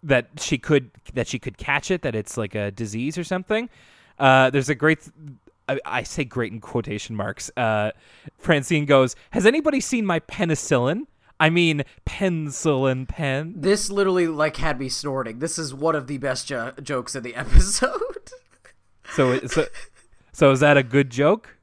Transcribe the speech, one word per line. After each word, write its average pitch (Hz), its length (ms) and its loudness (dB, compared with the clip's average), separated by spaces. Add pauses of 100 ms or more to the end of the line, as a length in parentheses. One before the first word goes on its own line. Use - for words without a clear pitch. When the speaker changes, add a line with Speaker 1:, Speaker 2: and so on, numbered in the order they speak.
Speaker 1:
that 135 260 0 (100)
she - 180 -4
could, 135 340 0 (220)
that 117 160 -2
she 123 100 -6
could - 200 -12
catch 143 320 -4
it, 180 120 -2
that 123 120 -4
it's, 107 240 -6
like, 104 160 -6
a 101 160 -4
disease 113 480 -8
or 175 60 -8
something. 214 440 -4 (500)
Uh, 131 300 6
there's 131 220 0
a 147 40 0
great, 156 280 0
th-, - 100 -20 (540)
I, 139 200 -4
I 123 160 -4
say - 220 -6
great 117 280 -4
in 113 80 -12
quotation 110 560 -6
marks. 104 400 -8
Uh, 110 340 0 (460)
Francine 147 480 0
goes, 135 320 4 (140)
"Has 202 160 2
anybody 285 340 2
seen 226 240 -2
my 175 160 -2
penicillin? 156 880 -2 (340)
I 156 80 4
mean, 165 360 2 (200)
penicillin 139 1040 -2
pen." 151 480 -6
Speaker 2:
This 196 340 0
literally, 190 360 0
like, 151 320 -2
had 151 200 -2
me 131 120 -6
snorting. 127 480 -6
This 160 200 -6
is 147 140 -6
one 151 240 -2
of 135 100 -6
the 139 120 -8
best 127 280 -4
jo-, 127 260 -8 (100)
jokes 131 340 -8
in 127 60 -10
the 117 120 -12
<laughs> 123 100 -8
episode. 254 840 6 (840)
Speaker 1:
So, 131 180 2
it, 127 180 -2
so, 156 140 0 (680)
so 139 180 6
is 131 100 2
that 147 160 6
a 139 60 6
good 131 260 2
joke? 143 540 0